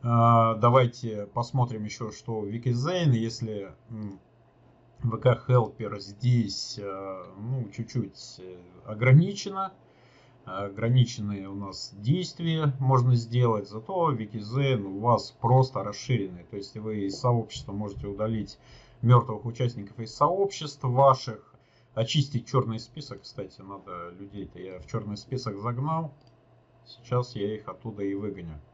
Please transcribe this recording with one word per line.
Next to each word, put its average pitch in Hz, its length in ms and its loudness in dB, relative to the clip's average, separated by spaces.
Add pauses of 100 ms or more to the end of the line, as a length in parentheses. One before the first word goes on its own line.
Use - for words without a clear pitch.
э, - 0 -
давайте 117 1300 4
посмотрим 113 520 -2
еще, 107 260 -8
что 110 300 -8
в 101 40 -6
Wikizane. 127 680 0
Если, 110 600 -2 (160)
м, 107 300 -10 (800)
V 113 160 0
K 123 300 2
Helper 110 520 0
здесь, 113 800 0
э, 95 480 -10 (120)
ну, 113 320 -6
чуть-чуть, - 680 -8
э, 92 180 -16 (280)
ограничено. 185 840 4 (760)
Ограниченные 101 1000 0
у 98 60 -10
нас 98 400 -10
действия 156 840 -2
можно 131 340 4
сделать, 113 560 2
зато 160 420 -2
Wikizane 117 680 -2
у 98 180 -8
вас 113 300 2 (100)
просто 127 440 4
расширенный. 101 600 -4
То 101 140 -12
есть - 180 -12
вы 107 300 -4
из 98 140 -4
сообщества 117 520 0
можете 101 360 -8
удалить 107 500 -4 (460)
мертвых 117 420 6
участников 113 540 -6
из 110 160 -10
сообществ 185 680 0
ваших, 127 680 2 (400)
очистить 120 540 0
черный 113 320 0
список. - 420 -14
Кстати, - 400 -14
надо 90 560 -12
людей-то 98 420 -14
я 92 200 -12
в - 80 -18
черный 104 300 -6
список 107 400 -8
загнал. 143 580 -4 (680)
Сейчас - 520 -6
я 104 180 -2
их 107 140 -10
оттуда 101 360 -8
и 98 120 -2
выгоню. 92 440 -8 (140)